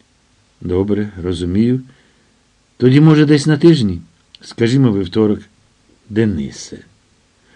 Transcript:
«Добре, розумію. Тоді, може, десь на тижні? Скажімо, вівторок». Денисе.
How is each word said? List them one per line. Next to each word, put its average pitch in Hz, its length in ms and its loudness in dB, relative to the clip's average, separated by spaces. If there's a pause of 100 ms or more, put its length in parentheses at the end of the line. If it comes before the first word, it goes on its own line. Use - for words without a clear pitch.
(600)
«Добре, 101 500 -4 (120)
розумію. 92 580 -2 (960)
Тоді, 131 240 2
може, 151 240 4
десь 143 200 2
на 151 120 0
тижні? 131 440 2 (400)
Скажімо, 117 520 0
вівторок». 101 460 -2 (680)
Денисе. 101 680 -6 (800)